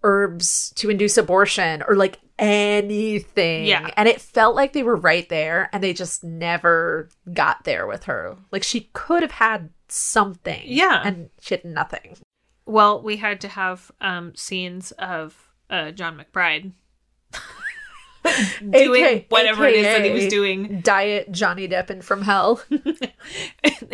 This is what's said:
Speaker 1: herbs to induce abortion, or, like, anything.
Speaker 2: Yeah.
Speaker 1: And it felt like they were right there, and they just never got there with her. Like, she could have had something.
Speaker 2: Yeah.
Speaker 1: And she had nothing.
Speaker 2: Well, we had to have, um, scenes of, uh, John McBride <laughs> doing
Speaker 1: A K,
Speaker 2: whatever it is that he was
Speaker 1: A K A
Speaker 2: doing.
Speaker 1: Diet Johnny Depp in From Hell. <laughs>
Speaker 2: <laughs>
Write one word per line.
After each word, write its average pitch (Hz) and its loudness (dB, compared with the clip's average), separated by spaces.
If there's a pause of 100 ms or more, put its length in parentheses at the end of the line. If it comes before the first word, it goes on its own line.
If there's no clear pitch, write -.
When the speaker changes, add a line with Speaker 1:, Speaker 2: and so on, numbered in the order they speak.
Speaker 1:
herbs 196 0
to 214 -2
induce 202 2
abortion, 180 2
or, 202 4
like, 190 0 (180)
anything. 208 0
Speaker 2:
Yeah. 160 2
Speaker 1:
And 214 6
it - 4
felt 226 4
like 277 2
they 285 -2
were 233 2
right 170 2
there, 160 0
and 196 -4
they 190 -2
just 175 -8
never 165 0 (240)
got 156 0
there 98 -2
with 101 -8
her. 95 -8 (140)
Like, 196 -6
she - -6
could 339 0
have 311 -6
had 214 -2 (160)
something. - -4
Speaker 2:
Yeah. 285 2
Speaker 1:
And 180 -6 (120)
she - -4
had - -8
nothing. - -8 (480)
Speaker 2:
Well, 208 4
we 214 -6
had 208 -6
to 202 -12
have, 185 -8 (100)
um, 175 -6
scenes 180 -10
of, 165 -12 (200)
uh, 160 -6
John 170 -10
McBride 170 -2 (600)
<laughs> - -14 (1200)
doing 247 6
Speaker 1:
A 247 4
K, - -20
Speaker 2:
whatever 220 2
it 226 6
is 214 4
that 214 4
he 208 2
was 214 0
Speaker 1:
A - 2
K - 0
A - 0
Speaker 2:
doing. 202 -2
Speaker 1:
Diet 202 0
Johnny 185 -4
Depp 185 -4
in 190 -12
From 196 -4
Hell. 202 2
<laughs> - -8
Speaker 2:
<laughs> - -8 (300)